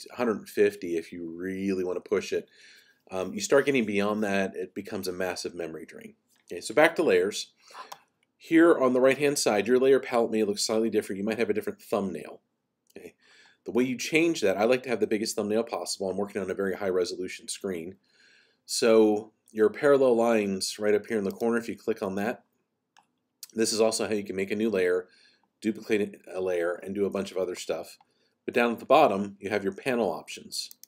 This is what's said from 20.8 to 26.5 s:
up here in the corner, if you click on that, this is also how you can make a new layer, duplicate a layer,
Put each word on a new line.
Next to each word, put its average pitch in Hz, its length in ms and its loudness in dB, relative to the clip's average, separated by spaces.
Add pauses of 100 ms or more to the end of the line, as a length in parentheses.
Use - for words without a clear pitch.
up 101 100 0
here 113 120 -2
in 101 60 -2
the 98 80 -2
corner, 117 260 0
if 113 120 -8
you 95 80 -10
click - 240 -4
on 95 140 -4
that, 107 280 -4 (1120)
this 113 180 0
is 107 80 0
also 110 280 2
how 104 60 -4
you 101 100 -2
can 95 120 -8
make 98 160 -4
a 107 40 -4
new 110 140 0
layer, 92 380 0 (540)
duplicate 104 580 -2 (140)
a 92 80 -6
layer, 90 320 -2 (100)